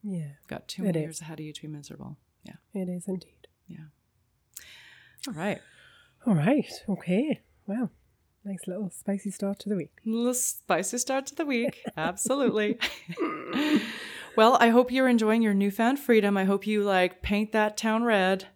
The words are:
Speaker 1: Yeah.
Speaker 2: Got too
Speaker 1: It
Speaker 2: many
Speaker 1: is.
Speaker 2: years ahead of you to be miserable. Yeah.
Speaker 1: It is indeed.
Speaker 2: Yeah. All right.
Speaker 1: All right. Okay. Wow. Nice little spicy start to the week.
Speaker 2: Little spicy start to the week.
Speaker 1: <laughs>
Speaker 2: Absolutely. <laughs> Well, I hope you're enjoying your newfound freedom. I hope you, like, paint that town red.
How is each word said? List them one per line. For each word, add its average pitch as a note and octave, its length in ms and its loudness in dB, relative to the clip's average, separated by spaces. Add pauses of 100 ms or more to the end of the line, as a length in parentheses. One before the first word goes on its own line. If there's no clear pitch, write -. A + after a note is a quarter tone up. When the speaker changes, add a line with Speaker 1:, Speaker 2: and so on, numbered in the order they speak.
Speaker 1:
Yeah. E3+ 300 -6 (160)
Speaker 2:
Got - 200 -10
too - 140 -8
Speaker 1:
It G#3+ 40 0
Speaker 2:
many E3 120 2
Speaker 1:
is. D#3 60 -2
Speaker 2:
years D#3+ 180 -10
ahead D#3 180 -14
of D#3 60 -10
you D3+ 60 -12
to C#3+ 100 -16
be D3+ 60 -12
miserable. D3 500 -14 (240)
Yeah. - 140 -20 (180)
Speaker 1:
It F#3 160 -6
is F3+ 180 -8
indeed. - 380 -10 (220)
Speaker 2:
Yeah. D#3 180 -16 (1400)
All B3+ 60 -8
right. F3 260 -4 (640)
Speaker 1:
All A3 80 4
right. G3+ 320 4 (220)
Okay. G3+ 520 0 (260)
Wow. A3 240 -4 (540)
Nice G3 220 -8
little F#3 240 -6
spicy G3+ 400 -6
start G3 300 -4
to - 100 -8
the G#3 60 0
week. D#3+ 160 -6 (120)
Speaker 2:
Little A#3 300 0
spicy - 640 -2
start C4+ 300 -2
to - 60 -18
the E4 120 -4
week. B3 440 -2
Speaker 1:
<laughs> - 60 -14
Speaker 2:
Absolutely. G#3+ 800 0 (400)
<laughs> D4+ 640 0 (560)
Well, A#3 220 6
I A#3 120 6
hope B3 200 6
you're C4 160 2
enjoying A3+ 360 4
your G#3+ 120 2
newfound G#3 460 0
freedom. G3+ 360 4
I F#3+ 80 2
hope G3 220 2
you, G#3+ 160 0
like, F#3 400 2
paint G#3 300 0
that G#3+ 240 2
town A3 260 0
red. F#3+ 540 2